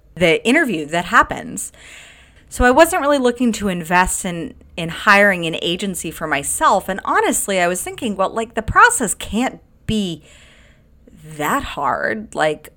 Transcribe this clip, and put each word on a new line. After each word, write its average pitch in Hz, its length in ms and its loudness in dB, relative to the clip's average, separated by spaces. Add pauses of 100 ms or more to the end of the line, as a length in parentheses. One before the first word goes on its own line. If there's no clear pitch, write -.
(160)
the 165 300 2
interview 233 420 0
that 170 180 -4
happens. 175 680 0 (800)
So - 160 0
I 247 60 6
wasn't 330 300 4
really 285 160 2
looking 240 360 0
to 208 160 -4
invest 180 560 0
in, 170 300 -8 (200)
in 165 140 -6
hiring 202 560 4
an 160 160 -2
agency 175 500 -6
for 160 160 -8
myself. 180 600 0
And 190 160 -6
honestly, 277 560 0
I 175 60 4
was 180 140 -2
thinking, 294 360 -6
"Well, 190 140 -2
like, 226 240 -8
the 226 60 -4
process 381 540 4
can't 220 460 -6 (240)
be 190 380 -4 (1000)
that 156 400 -4
hard. 143 720 -4
Like, 151 420 -2